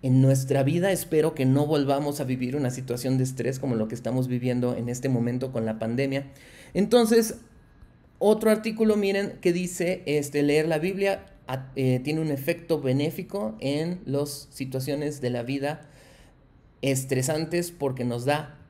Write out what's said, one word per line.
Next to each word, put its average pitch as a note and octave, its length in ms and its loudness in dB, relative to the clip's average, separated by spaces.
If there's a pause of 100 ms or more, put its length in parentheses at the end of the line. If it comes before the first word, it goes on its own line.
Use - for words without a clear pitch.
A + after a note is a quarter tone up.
en C3 200 6
nuestra C3+ 420 4
vida F3 300 2
espero D#3+ 420 0
que C3+ 100 0
no C3+ 200 4
volvamos C#3+ 560 0
a - 20 -4
vivir B2+ 320 -4
una C#3+ 140 0
situación C3 480 -2
de C3 80 2
estrés C3 340 -4
como C3 160 -2
lo A2 140 0
que A#2+ 60 -6
estamos B2+ 340 -2
viviendo B2 480 0
en A#2 100 -4
este B2+ 220 -4
momento B2 420 0
con A2+ 140 -2
la A2 140 -4
pandemia. C3+ 480 -2 (460)
Entonces, A3 680 4 (800)
otro G#3+ 320 4
artículo, A3 440 2
miren, G3 460 0
que F3+ 100 4
dice, F3+ 540 -2
este, D3 380 0
leer D3+ 240 4
la D#3+ 100 2
Biblia, F#3+ 480 -2 (220)
a-, C3 280 -8
eh, B2+ 280 2
tiene D3+ 180 -2
un D#3 80 -2
efecto D#3 500 -2
benéfico E3 800 -2
en D#3+ 460 -4
las C#3 460 -4
situaciones C#3 680 -6
de B2+ 120 -2
la B2 120 -4
vida C#3 380 -4 (1000)
estresantes D#3 920 0
porque C3 340 -4
nos A#2+ 200 -2
da D3 340 -2 (100)